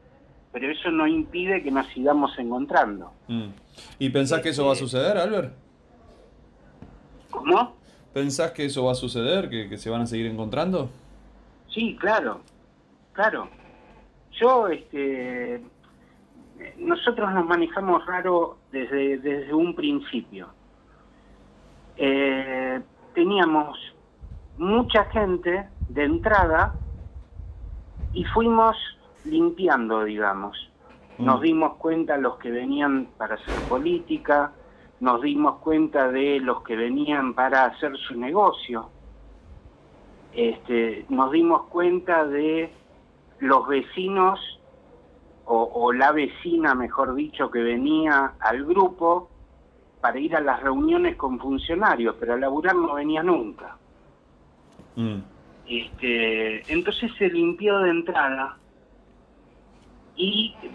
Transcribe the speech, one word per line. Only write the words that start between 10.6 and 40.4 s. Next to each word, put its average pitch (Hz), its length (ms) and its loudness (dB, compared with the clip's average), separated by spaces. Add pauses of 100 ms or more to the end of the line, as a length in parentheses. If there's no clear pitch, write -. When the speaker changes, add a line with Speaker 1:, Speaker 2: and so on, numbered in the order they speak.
Speaker 1:
Sí, 220 260 -4
claro, 175 420 0 (680)
claro. 190 380 -2 (880)
Yo, 233 280 6
este, 127 920 -4 (1160)
nosotros 233 560 0
nos 180 120 2
manejamos 170 600 0
raro 180 540 0 (120)
desde, 135 460 -2
desde 139 360 -4
un 165 220 2
principio. 135 760 -6 (1500)
Eh, 135 800 0 (360)
teníamos 165 640 4 (800)
mucha 208 480 2
gente 185 600 0 (220)
de 143 140 -2
entrada 170 720 4 (1400)
y 180 120 -2
fuimos 226 500 4 (500)
limpiando, 156 800 2
digamos. 104 680 -4 (480)
Nos 123 220 2
Speaker 2:
Mm. - 40 -2
Speaker 1:
dimos 160 340 4
cuenta 160 400 0
los 131 200 0
que 120 140 -8
venían 135 560 0 (100)
para 110 180 -6
hacer - 200 -8 (120)
política, 147 840 0 (480)
nos 123 220 2
dimos 143 380 0
cuenta 151 500 2
de 139 300 2
los 127 240 -2
que 113 120 -4
venían 131 580 0
para 131 320 4
hacer 135 320 -4
su 120 220 -10
negocio, 127 680 0 (1400)
este, 117 760 0